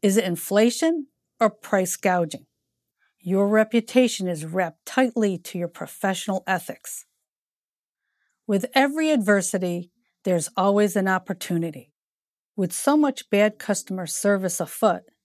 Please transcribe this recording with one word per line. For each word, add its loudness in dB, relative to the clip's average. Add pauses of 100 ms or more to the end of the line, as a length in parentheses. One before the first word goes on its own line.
Is 4
it 2
inflation 0 (340)
or 4
price -2
gouging? -2 (720)
Your 0
reputation 2
is -6
wrapped -6
tightly 0
to -10
your -4
professional -6
ethics. -6 (1400)
With 0
every 2
adversity, 0 (320)
there's 0
always 2
an 0
opportunity. -4 (640)
With -2
so 2
much 0
bad 2
customer -6
service -2
afoot 0 (220)